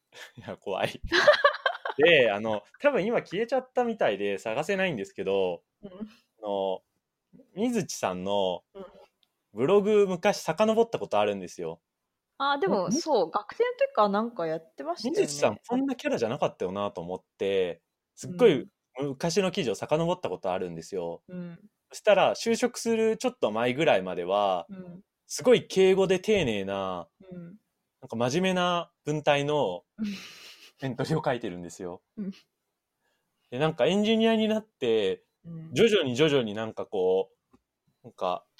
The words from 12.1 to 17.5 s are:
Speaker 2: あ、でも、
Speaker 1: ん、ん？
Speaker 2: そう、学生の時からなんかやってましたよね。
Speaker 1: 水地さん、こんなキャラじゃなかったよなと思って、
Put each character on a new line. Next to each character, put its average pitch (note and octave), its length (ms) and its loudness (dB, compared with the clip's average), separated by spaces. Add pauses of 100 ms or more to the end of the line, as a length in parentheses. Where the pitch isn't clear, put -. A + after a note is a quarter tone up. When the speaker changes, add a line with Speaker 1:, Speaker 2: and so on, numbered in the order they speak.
Speaker 2:
あ、 C#4+ 220 0
で F#4+ 80 0
も、 G3+ 200 0
Speaker 1:
ん、 - 20 -4
ん？ - 40 -2
Speaker 2:
そ C#4 300 2
う、 D#3+ 80 -4
学 - 240 -6
生 A4+ 80 0
の B4 60 2 (180)
時 - 60 -12
か - 100 2
ら G3+ 60 4
な G3+ 120 0
ん A#3+ 120 -6
か E3+ 120 -6
や D#3+ 120 -4
っ - 180 -16
て C#4 80 -14
ま E4 120 -6
し - 60 -14
た G#3+ 80 -6
よ D#4+ 40 -4
ね。 G#4 80 2
Speaker 1:
水 D3 140 0
地 C#3+ 40 -8
さ B2+ 100 2
ん、 G#2 80 -4 (100)
こ B3 80 -4
ん C4+ 100 0
な C4 100 -4
キ D4 120 -8
ャ C#4+ 40 0
ラ A3+ 60 -2
じ A#2 80 0
ゃ G#2+ 40 -2
な C3 80 -4
か D#3+ 100 0
っ - 80 -4
た G2+ 100 -4
よ F2+ 60 -4
な G2+ 200 -4
と F2+ 100 -12
思 F2 140 -8
っ - 80 -12 (140)
て、 F#2+ 440 -2 (340)